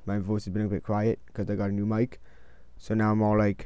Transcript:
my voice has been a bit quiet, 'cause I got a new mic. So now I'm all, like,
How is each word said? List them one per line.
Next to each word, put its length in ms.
my 140
voice 260
has 80
been 140
a 20
bit 140
quiet, 340
'cause 160
I 60
got 160
a 20
new 140
mic. 340
So 160
now 180
I'm 120
all, 160
like, 260